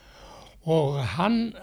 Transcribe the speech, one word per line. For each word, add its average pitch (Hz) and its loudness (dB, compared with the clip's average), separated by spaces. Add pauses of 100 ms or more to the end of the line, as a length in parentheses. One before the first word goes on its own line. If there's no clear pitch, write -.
(640)
Og 147 2 (160)
hann 220 0